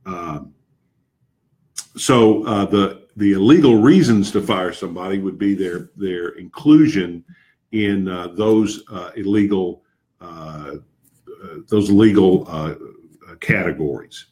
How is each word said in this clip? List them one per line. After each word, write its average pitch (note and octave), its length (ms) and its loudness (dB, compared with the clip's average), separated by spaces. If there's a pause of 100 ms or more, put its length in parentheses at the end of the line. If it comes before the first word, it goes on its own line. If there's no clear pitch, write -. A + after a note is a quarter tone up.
Um, E2 480 -12 (1400)
so, A2+ 480 4
uh, G2+ 200 -2
the, G2 420 -2 (100)
the G2+ 160 2
illegal A#2 480 4
reasons A#2+ 500 4
to G2+ 100 -2
fire F#2 300 -4
somebody F#2 480 -8
would F#2+ 180 -8
be G2+ 180 -2
their, F2 420 -8
their F2+ 320 -8
inclusion F#2+ 960 0 (460)
in, G2+ 360 -2
uh, F2+ 200 -8
those, G#2+ 640 0
uh, F2 240 -14
illegal, G2 680 -2 (380)
uh, D#2 540 -16 (680)
uh, F#2+ 120 -20 (120)
those G2+ 220 0
legal, G2 580 4
uh, D#2 280 -8 (520)
uh, - 120 -20
categories. D#2 920 -6